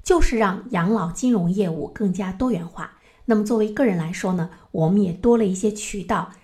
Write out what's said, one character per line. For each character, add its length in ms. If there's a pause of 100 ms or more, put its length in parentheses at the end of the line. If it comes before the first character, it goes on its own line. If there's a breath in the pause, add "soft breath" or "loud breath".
就 200
是 160
让 320
养 220
老 200
金 200
融 200
业 180
务 200
更 240
加 180
多 180
元 160
化。 280 (320 soft breath)
那 100
么 80
作 140
为 160
个 120
人 120
来 140
说 220
呢， 160 (220 loud breath)
我 160
们 140
也 100
多 260
了 80
一 80
些 160
渠 320
道 300 (120)